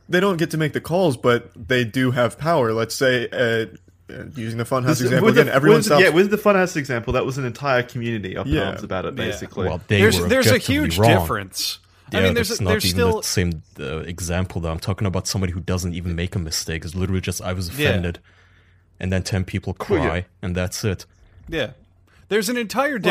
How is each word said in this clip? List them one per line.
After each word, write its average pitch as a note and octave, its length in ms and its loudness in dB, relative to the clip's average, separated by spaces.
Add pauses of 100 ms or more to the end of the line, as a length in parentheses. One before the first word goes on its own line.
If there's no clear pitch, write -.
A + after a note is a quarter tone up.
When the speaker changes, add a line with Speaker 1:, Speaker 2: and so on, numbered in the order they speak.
Speaker 1:
They F3 120 2
don't F#3+ 160 2
get D#3+ 140 -2
to D#3 80 -4
make D#3 160 0
the - 80 -2
calls, E3 340 0
but A#2+ 400 0
they B2 280 0
do B2+ 260 0
have B2 280 0
power. C#3+ 360 2
Let's A2+ 200 -2
say, B2+ 360 2
uh, A2+ 360 0 (460)
uh, - 120 -14 (100)
using A2+ 240 -8
the A#2 60 0
Funhouse B2+ 220 0 (120)
Speaker 2:
This, B2 40 -2
Speaker 1:
example D#3+ 240 4
Speaker 2:
with G#3+ 100 6
the, - 60 8
Speaker 1:
again, C3+ 120 2
everyone D3+ 240 8
Speaker 2:
with, D3 80 0
Speaker 1:
stops D3 160 6
Speaker 2:
yeah, C#3 80 8
with F#3 200 4
the G#3 60 0
Funhouse G3 400 2
example, B2+ 360 -4
that A#2+ 120 2
was C3 140 -4
an C#3 80 -4
entire B2 380 0
community A#2 520 -6
up F#2+ 100 -4
in - 80 -2
Speaker 1:
Yeah. G2 160 0
Speaker 2:
arms - 120 -8
about F#2 220 -4
it, E2+ 120 -6
Speaker 3:
Yeah. - 80 -4
Speaker 2:
basically. G2 440 -6
Speaker 4:
Well, E2 180 -6
they G2+ 140 4
Speaker 3:
There's, G2 200 6
Speaker 4:
were F2 80 0
Speaker 3:
there's B3+ 180 4
a G#2+ 100 8
Speaker 4:
objectively - 180 0 (140)
Speaker 3:
huge E2 100 -2
Speaker 4:
wrong. A#2 220 6
Speaker 3:
difference. G2 580 -6 (340)
Speaker 4:
Yeah, F#2 60 -2
Speaker 3:
I F#2 60 2
mean, F#2 100 4
there's - 140 0
Speaker 4:
that's A3+ 120 -4
Speaker 3:
a, G#2+ 40 -2
Speaker 4:
not F2+ 60 2
Speaker 3:
there's F#2 160 2
Speaker 4:
even F2+ 100 0
Speaker 3:
still - 220 2
Speaker 4:
the - 40 -10
same, F2 400 -2 (160)
uh, D2 200 -6
example E2+ 640 -4
that E2+ 80 -4
I'm E2 100 -6
talking G#2 260 -4
about. F#2 220 -2
Somebody F#2+ 240 -2
who F2+ 80 -6
doesn't F2+ 340 -4
even E2+ 220 -6
make F2 180 -4
a F#2+ 60 -2
mistake. D#2+ 440 -6
It's D#2+ 120 -10
literally F#2 260 -2
just, F2+ 180 -6
"I F#2 140 -6
was F2+ 240 -6
Speaker 3:
Yeah. D3 120 2
Speaker 4:
offended." F2 280 -2 (800)
And F#2 140 -4
then F#2 100 0
ten F#2 220 -2
people F#2+ 300 -6 (140)
Speaker 2:
Well, F#3+ 120 2
yeah. C3+ 60 0
Speaker 4:
cry, F2 200 -2 (160)
and F2+ 140 -4
that's F2+ 280 -4
it. G2 220 -4 (420)
Speaker 3:
Yeah. D#3 220 -6 (580)
There's G3+ 200 0
an B3 80 -2
entire A#3+ 340 -2
Speaker 2:
Well, C#4 60 -4
I'm G3 140 -6